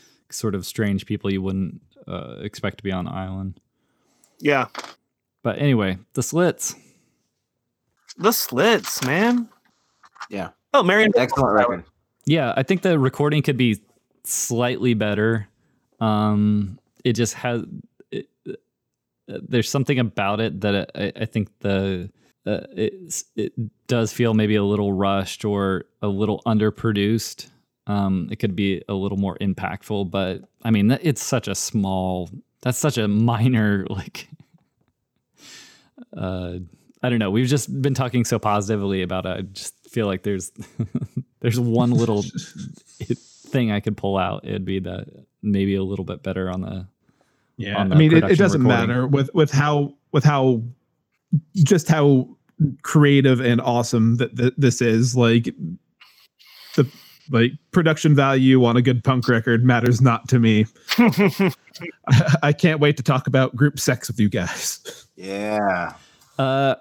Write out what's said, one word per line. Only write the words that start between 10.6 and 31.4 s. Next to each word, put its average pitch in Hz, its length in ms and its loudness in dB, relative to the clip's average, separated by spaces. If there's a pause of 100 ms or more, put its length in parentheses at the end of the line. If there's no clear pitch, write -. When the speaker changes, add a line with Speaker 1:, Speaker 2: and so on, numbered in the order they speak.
Speaker 2:
Oh, 277 100 4
Marion. 208 340 4
Speaker 3:
Excellent 127 380 0
record. 107 300 0 (420)
Speaker 1:
Yeah, 143 300 2
I 135 80 0
think 185 180 -2
the 175 160 2
recording 147 440 2
could 139 140 0
be 117 240 2 (440)
slightly 123 720 -2
better. 107 520 0 (540)
Um, 104 800 0 (260)
it 123 80 2
just 113 220 -2
has, 120 280 -6 (480)
it, - 180 -12 (200)
uh, - 60 -12 (720)
there's 110 420 -4
something 135 320 -2
about 104 400 -2
it 98 220 -4
that 101 340 -2
I, 101 240 -4
I 110 60 -4
think 104 220 -4 (120)
the, 98 500 -4 (360)
uh, 104 140 -4 (120)
it's, - 520 -8 (120)
it - 160 -6 (340)
does 113 260 0
feel 117 220 0
maybe 107 220 2
a 101 80 0
little 101 280 0
rushed 98 520 -2
or 98 400 -2 (180)
a 104 60 -2
little 101 360 -4
underproduced. 107 1040 -2 (380)
Um, 98 460 -2
it 92 80 -8
could 98 160 -4
be 98 320 -2
a 104 60 -6
little 98 240 -4
more 98 220 -4
impactful, 98 720 -6
but 92 320 -4 (220)
I 117 80 -2
mean, 104 160 2
that, 131 160 0
it's 151 200 -2
such - 220 -4